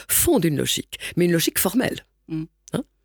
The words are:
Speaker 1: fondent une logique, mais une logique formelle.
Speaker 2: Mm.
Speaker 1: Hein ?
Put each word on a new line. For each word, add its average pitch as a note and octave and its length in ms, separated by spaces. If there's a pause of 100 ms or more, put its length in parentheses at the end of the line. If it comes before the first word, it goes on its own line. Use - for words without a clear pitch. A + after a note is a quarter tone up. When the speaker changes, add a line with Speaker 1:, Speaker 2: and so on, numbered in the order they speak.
Speaker 1:
fondent A#3+ 380
une D3+ 120
logique, - 400 (200)
mais F3 80
une F3 80
logique - 260
formelle. - 460 (240)
Speaker 2:
Mm. D#3+ 160 (280)
Speaker 1:
Hein ? C#4 100 (220)